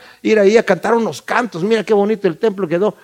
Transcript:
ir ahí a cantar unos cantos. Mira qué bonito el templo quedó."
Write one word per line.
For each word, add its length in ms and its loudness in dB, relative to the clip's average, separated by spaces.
ir 160 2
ahí 160 4
a 80 4
cantar 320 0
unos 260 -2
cantos. 420 -4
Mira 200 0
qué 100 -2
bonito 360 0
el 80 -4
templo 300 -2
quedó." 360 -2